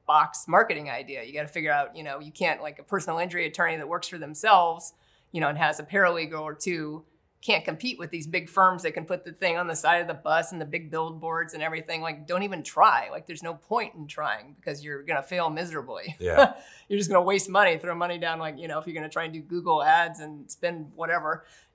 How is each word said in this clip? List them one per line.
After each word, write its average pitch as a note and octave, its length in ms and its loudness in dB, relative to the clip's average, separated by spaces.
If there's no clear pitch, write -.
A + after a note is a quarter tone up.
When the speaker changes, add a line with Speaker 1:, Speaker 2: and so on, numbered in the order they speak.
Speaker 1:
box D3+ 440 4
marketing E3 400 4
idea. B2+ 340 -8
You A#2+ 100 -14
gotta D3 140 -6
figure D#3 240 -4
out, C#3+ 240 0
you D#3+ 80 -14
know, C#3+ 160 -10
you D3+ 140 -16
can't, E3 280 -2
like, D3+ 180 -10
a - 40 -20
personal E3 360 -4
injury F3 260 -2
attorney E3 320 0
that D3 100 -8
works E3+ 220 -6
for F3+ 80 -12
themselves, E3+ 760 4
you E3+ 80 -6
know, D#3 80 2
and D3 100 0
has D3+ 220 2
a D3+ 40 -10
paralegal E3 580 0
or D3+ 140 -8
two, D#3 500 -6
can't F3 240 0
compete F3+ 340 -6
with E3 100 -10
these E3 160 -8
big E3 240 -4
firms F#3 340 4
that D#3+ 100 -2
can F3 100 -6
put F3+ 220 -6
the F3 80 -14
thing E3+ 240 0
on F3 100 0
the D#3+ 80 -4
side E3 260 4
of E3 60 -4
the E3 60 -6
bus D#3+ 400 0
and E3 80 -8
the D3+ 40 -4
big D#3 240 -8
billboards D#3+ 640 -4
and D#3 80 -10
everything. D#3+ 400 -4
Like, D#3 240 -8
don't F3+ 180 -2
even F#3 200 -6
try. D3 480 6
Like, - 160 -12
there's E3 160 -12
no E3+ 100 -6
point G#3 420 -4
in D3+ 120 -14
trying C#3 500 -6
because D3 260 -10
you're C#3+ 200 -10
gonna D3 200 -2
fail F3 260 -2
miserably. D#3 720 -8
Speaker 2:
Yeah. F2+ 340 6
Speaker 1:
<laughs> - 180 -20
You're G3+ 100 0
just F3 100 -2
gonna F#3 140 8
waste F#3+ 260 2
money, F#3 280 6
throw E3+ 180 -6
money F3 220 -2
down. E3 220 -4
Like, D#3 200 -8
you E3 100 -10
know, D3+ 100 -4
if D#3+ 80 -8
you're E3 60 -8
gonna D#3 160 -8
try E3 160 -4
and D#3+ 80 -8
do D#3+ 80 -10
Google E3 420 0
ads E3 380 4
and D3+ 280 -14
spend E3 460 -6
whatever, D#3+ 480 -2